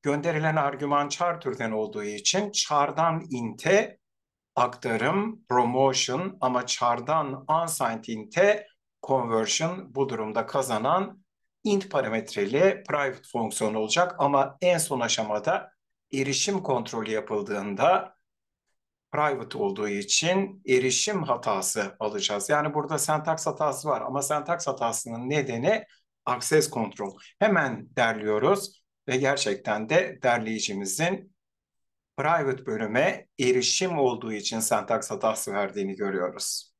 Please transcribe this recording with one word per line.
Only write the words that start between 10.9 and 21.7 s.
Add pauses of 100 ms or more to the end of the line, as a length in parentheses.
int
parametreli
private (100)
fonksiyon
olacak.
Ama
en
son
aşamada (420)
erişim
kontrolü
yapıldığında (960)
private
olduğu
için
erişim
hatası